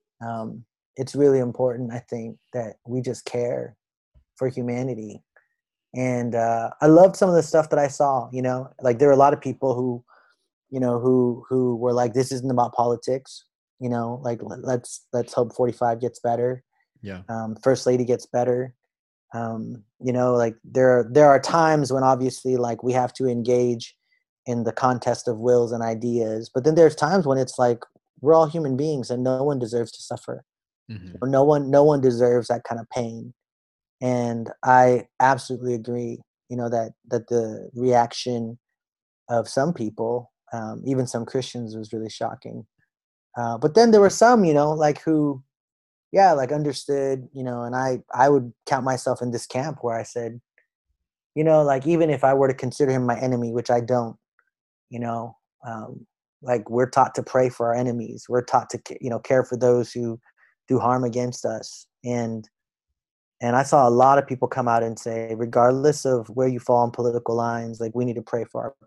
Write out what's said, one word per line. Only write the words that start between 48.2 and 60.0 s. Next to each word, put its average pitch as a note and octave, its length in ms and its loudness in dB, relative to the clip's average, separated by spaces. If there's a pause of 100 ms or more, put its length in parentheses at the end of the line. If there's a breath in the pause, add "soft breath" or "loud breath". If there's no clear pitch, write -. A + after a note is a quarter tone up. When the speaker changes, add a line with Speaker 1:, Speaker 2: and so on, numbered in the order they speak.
Speaker 1:
would B2 220 2 (140)
count C3 180 -2
myself C3 380 -2
in B2 100 -4
this A#2 140 -6
camp C3+ 360 -6
where A2+ 160 -4
I A2 60 -8
said, A#2+ 380 -10 (920)
you D3+ 80 0
know, D#3 180 4
like, C3+ 240 0
even E3 240 2
if C3+ 140 -2
I C3+ 100 6
were C3+ 140 4
to C3 60 2
consider C3 380 -2
him B2+ 140 0
my A#2+ 140 -2
enemy, A#2+ 340 -2
which A#2+ 160 -4
I A#2+ 100 2
don't, A#2+ 380 -2 (720)
you A#2+ 100 -12
know, A#2 380 -8 (280)
um, A2 420 -16 (340)
like, B2 280 -4
we're B2 200 0
taught - 240 2
to B2+ 80 -8
pray B2+ 280 0
for A#2+ 180 -4
our A#2 80 0
enemies. A#2 520 -6
We're B2 160 0
taught B2 280 -2
to, A2 80 -8
ca-, - 220 -16
you C3 80 -8
know, A#2 100 -6
care C3 240 0
for - 140 -10
those B2 340 2
who A#2+ 280 -8 (500)